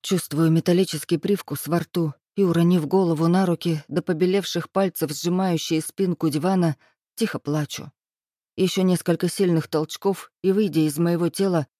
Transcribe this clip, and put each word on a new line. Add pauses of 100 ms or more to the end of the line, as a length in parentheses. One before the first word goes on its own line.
Чувствую
металлический
привкус
во
рту (220)
и,
уронив
голову
на
руки,
до
побелевших
пальцев
сжимающие
спинку
дивана, (380)
тихо
плачу. (640)
Еще
несколько
сильных
толчков, (120)
и,
выйдя
из
моего
тела (120)